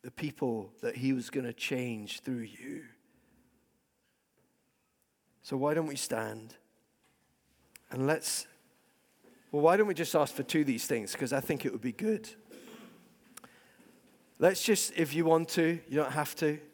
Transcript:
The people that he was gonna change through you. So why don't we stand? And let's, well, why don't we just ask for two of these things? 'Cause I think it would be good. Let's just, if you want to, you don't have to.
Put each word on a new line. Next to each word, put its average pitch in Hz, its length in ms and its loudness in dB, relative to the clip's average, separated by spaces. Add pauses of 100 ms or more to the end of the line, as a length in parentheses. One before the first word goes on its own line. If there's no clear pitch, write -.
The 127 100 -12
people 120 600 -4 (100)
that 120 140 -4
he 131 180 0
was 123 160 -4
gonna 127 240 -4
change 120 680 -6
through 120 260 -6 (120)
you. - 260 -12 (2500)
So 139 140 -6
why 147 160 2
don't 160 140 0
we 143 80 -8
stand? 110 600 -6 (1300)
And 131 160 -2
let's, - 400 0 (1040)
well, 147 100 0
why 165 140 8
don't 208 120 4
we 190 60 -2
just 165 220 -2
ask 147 180 4
for 139 100 -4
two 156 180 2
of 143 60 4
these 117 180 0
things? 110 300 -2
'Cause 127 180 -2
I 139 60 2
think 143 260 -2
it 113 60 0
would 117 100 -6
be 127 100 -2
good. 214 380 -2 (2000)
Let's 185 260 4
just, - 320 2
if 151 180 2
you 165 120 2
want 165 240 4
to, 165 380 2
you 131 80 -6
don't 143 160 2
have 147 260 -2
to. 151 220 0 (140)